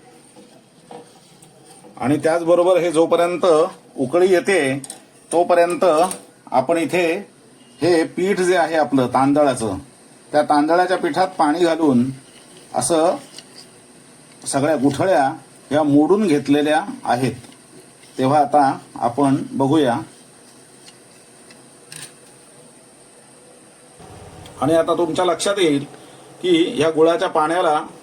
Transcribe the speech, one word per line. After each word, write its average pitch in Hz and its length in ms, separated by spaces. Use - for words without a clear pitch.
आणि 131 200
त्याचबरोबर 170 600
हे 170 140
जोपर्यंत 165 540
उकळी 170 340
येते 170 460
तोपर्यंत 170 520
आपण 131 300
इथे 170 280
हे 165 280
पीठ 180 320
जे 185 180
आहे 160 200
आपलं 135 300
तांदळाचं, 131 680
त्या 147 120
तांदळाच्या 165 540
पिठात 175 320
पाणी 160 360
घालून 147 440
असं 165 420
सगळ्या 147 300
गुठळ्या 143 460
ह्या 147 140
मोडून 156 440
घेतलेल्या 147 540
आहेत. 123 300
तेव्हा 135 220
आता 143 380
आपण 135 380
बघूया. 135 440
आणि 147 120
आता 165 240
तुमच्या 170 280
लक्षात 175 320
येईल 147 280
की 180 100
ह्या 147 140
गुळाच्या 165 400
पाण्याला 160 520